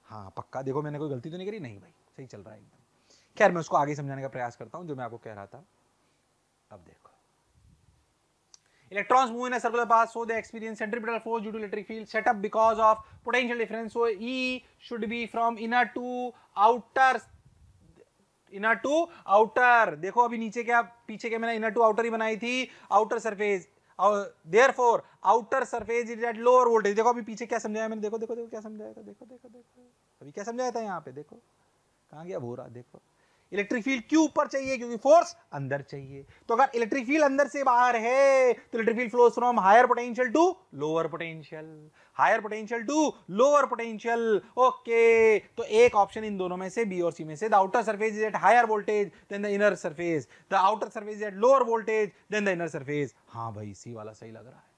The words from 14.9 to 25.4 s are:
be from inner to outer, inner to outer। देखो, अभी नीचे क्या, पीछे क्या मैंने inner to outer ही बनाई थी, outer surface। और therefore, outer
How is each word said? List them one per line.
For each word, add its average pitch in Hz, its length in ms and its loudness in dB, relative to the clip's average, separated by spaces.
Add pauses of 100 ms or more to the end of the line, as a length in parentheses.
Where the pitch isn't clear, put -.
be 233 180 -6
from 233 320 -2
inner 226 240 0 (120)
to 247 380 -8 (260)
outer, 240 520 4 (1400)
inner 202 200 0 (140)
to 285 100 2 (320)
outer। 220 720 4
देखो, 190 240 0
अभी 233 160 -2
नीचे 226 260 -6
क्या, 233 160 2 (260)
पीछे 220 220 -10
क्या 226 100 -4
मैंने 226 200 -4
inner 220 180 -2
to 233 80 4
outer 220 200 4
ही 233 60 -2
बनाई 220 260 -4
थी, 247 340 -4 (220)
outer 214 280 2
surface। 202 480 -4 (300)
और 202 200 2 (320)
therefore, 240 480 4 (280)
outer 233 400 2